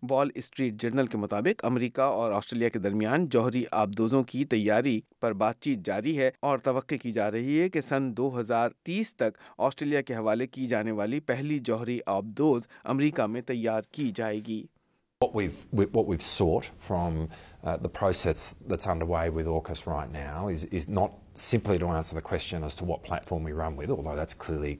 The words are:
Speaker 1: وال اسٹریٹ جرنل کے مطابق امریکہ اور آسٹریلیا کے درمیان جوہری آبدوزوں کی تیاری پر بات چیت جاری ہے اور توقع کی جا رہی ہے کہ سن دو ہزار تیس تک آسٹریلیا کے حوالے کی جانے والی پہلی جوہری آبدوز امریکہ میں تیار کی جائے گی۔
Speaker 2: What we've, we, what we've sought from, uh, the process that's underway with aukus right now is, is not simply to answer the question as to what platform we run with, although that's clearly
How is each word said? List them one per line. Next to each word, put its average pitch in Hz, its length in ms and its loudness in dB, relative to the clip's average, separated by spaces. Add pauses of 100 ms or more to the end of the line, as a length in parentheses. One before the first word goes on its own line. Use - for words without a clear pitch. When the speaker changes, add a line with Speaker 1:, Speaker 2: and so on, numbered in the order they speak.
(100)
Speaker 1:
وال 135 240 4
اسٹریٹ 123 480 -4
جرنل 123 240 2
کے 110 120 -2
مطابق 104 460 0
امریکہ 123 360 0
اور 117 320 2
آسٹریلیا 113 360 0
کے 113 100 -2
درمیان 107 500 2
جوہری 123 440 2
آبدوزوں 110 520 2
کی 127 200 -2
تیاری 113 560 2 (200)
پر 117 120 0
بات 107 280 0
چیت 117 260 -2
جاری 110 320 -2
ہے 131 120 4 (100)
اور 143 180 2
توقع 135 440 0
کی 120 100 -4
جا 107 180 2
رہی 127 300 0
ہے 180 80 4
کہ 170 120 0
سن 135 360 0
دو 127 120 2 (120)
ہزار 117 300 2 (120)
تیس 202 340 -4
تک 110 220 0 (200)
آسٹریلیا 143 440 0
کے 131 120 -4
حوالے 110 320 0
کی 131 200 -6
جانے 113 240 0
والی 107 300 0
پہلی 147 380 -2
جوہری 120 480 -2
آبدوز 113 600 2 (160)
امریکہ 139 420 2
میں 117 160 -2
تیار 113 400 0 (100)
کی 143 240 -2
جائے 107 300 -2
گی۔ 110 180 -6 (600)
Speaker 2:
What 123 120 0
we've, 98 240 0 (120)
we, 98 200 6
what 110 160 4
we've 87 160 0
sought 90 420 2 (200)
from, 87 280 0 (120)
uh, - 580 -6
the - 140 -2
process 90 420 2 (300)
that's 92 240 -2
underway 82 280 0 (140)
with 80 160 -2
aukus 80 380 -4
right 73 260 -4
now 73 380 -6
is, 78 100 -4 (140)
is 82 80 -4 (100)
not 95 180 2 (280)
simply 101 420 2
to 85 80 0
answer 80 260 -2
the 80 80 -6
question 82 420 -4
as 73 120 -6
to 87 100 -4
what 76 160 -4
platform 82 420 -4
we 76 120 -6
run 80 180 -4
with, 90 160 -2
although 76 240 -4
that's 78 240 -4
clearly 76 380 -4